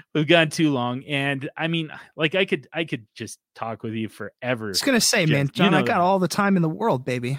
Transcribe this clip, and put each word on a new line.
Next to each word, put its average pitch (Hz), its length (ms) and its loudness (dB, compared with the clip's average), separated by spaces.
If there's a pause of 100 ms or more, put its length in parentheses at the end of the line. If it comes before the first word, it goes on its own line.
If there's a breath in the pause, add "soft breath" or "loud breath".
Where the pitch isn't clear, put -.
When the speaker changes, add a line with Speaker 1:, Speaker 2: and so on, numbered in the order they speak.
(140 loud breath)
Speaker 1:
we've 147 140 0
gone 165 200 6
too 151 240 0
long. 123 320 -2
And 139 520 -4
I 156 100 -4
mean, 165 240 -4 (260 loud breath)
like, 156 200 -6
I 196 80 2
could, 175 280 -4
I 165 120 -6
could 123 300 -8
just - 260 -14 (160)
talk 113 260 -8
with 113 120 -6
you 110 140 -4
forever. 110 580 -6
Speaker 2:
I - 20 -4
was 92 140 -2
gonna 254 180 2
say, 190 260 2
Speaker 1:
Jeff, 156 80 4
Speaker 2:
man, 139 120 2
Speaker 1:
you 143 60 -4
Speaker 2:
John, 196 200 4
Speaker 1:
know 151 60 4
Speaker 2:
I 135 40 4
got 127 120 0
Speaker 1:
that. 185 60 2
Speaker 2:
all 185 200 4
the 175 80 2
time 202 280 2
in 175 60 4
the 160 60 2
world, 175 360 0
baby. 123 340 -2